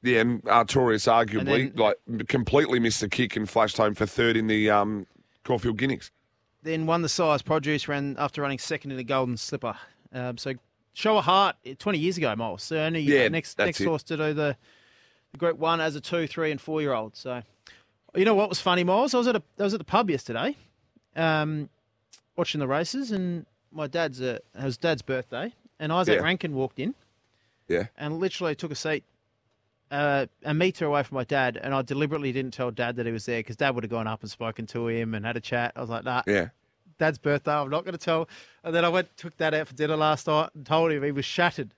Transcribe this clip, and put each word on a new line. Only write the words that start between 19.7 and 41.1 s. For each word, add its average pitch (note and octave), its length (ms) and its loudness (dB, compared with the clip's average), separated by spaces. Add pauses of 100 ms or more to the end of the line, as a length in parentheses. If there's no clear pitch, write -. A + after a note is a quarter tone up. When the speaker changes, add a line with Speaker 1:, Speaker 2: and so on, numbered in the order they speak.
Speaker 2:
at G#3+ 60 -4
the - 60 -10
pub G#3 240 2
yesterday, C#3+ 460 -2 (600)
um, D#3 540 -2 (680)
watching E3 220 -2
the C#3 80 -2
races, F3 440 -2
and F3+ 340 -4 (260)
my D#3 160 -6
dad's C#3 340 -2
a, B2 140 -2
it - 280 -12
was C3+ 140 -2
Dad's D#3+ 240 0
birthday, C3 520 -6 (260)
and D#3 120 -4
Isaac F3 280 4
Speaker 1:
Yeah. - 40 -2
Speaker 2:
Rankin E3+ 300 -2
walked C3 260 -4
in, F#3 140 -2 (720)
Speaker 1:
Yeah. F2 200 -2 (100)
Speaker 2:
and D3+ 220 -6
literally F3+ 360 -2
took D#3+ 160 -8
a C#3 40 -8
seat, D#3 280 -4 (880)
uh, C#3+ 340 0 (180)
a D3 100 -2
metre F3 320 2
away D3 180 2
from C3+ 120 -8
my C3 80 -2
dad, B2+ 340 0
and C#3 160 -4
I C3+ 80 2
deliberately C#3+ 500 -2
didn't C3 220 -4
tell B2 180 -2
Dad A#2+ 240 -4
that A#2 100 -4
he A#2 60 -2
was A2+ 140 -6
there A#2 180 -2
'cause A2 120 -10
Dad C#3 200 2
would A#2 80 -4
have G#2+ 80 -6
gone A2+ 160 -2
up A2 140 -6
and G#2+ 100 -12
spoken A2+ 360 -8
to A#2 200 -4
him A2+ 280 -2
and G#2 100 -6
had A#2 120 -4
a A2 40 -6
chat. A#2+ 340 -2
I B2+ 60 -10
was A#2 80 -8
like, A#2 140 -6
"Nah, B2+ 220 -2
Speaker 1:
Yeah. G2 240 2 (500)
Speaker 2:
Dad's D#3 200 0
birthday, D3 340 0
I'm C#3+ 160 0
not D#3+ 160 -2
gonna F3+ 120 -8
tell." D#3+ 300 0 (360)
And E3 120 -6
then E3+ 100 4
I E3+ 40 6
went, F3+ 280 0
took E3+ 200 -14
Dad D#3 160 2
out D3+ 140 0
for C3+ 80 -20
dinner D3+ 200 0
last D#3 320 2
night D#3 280 2
and C#3+ 100 -16
told D#3+ 260 4
him. C#3+ 120 -2
He D3 80 0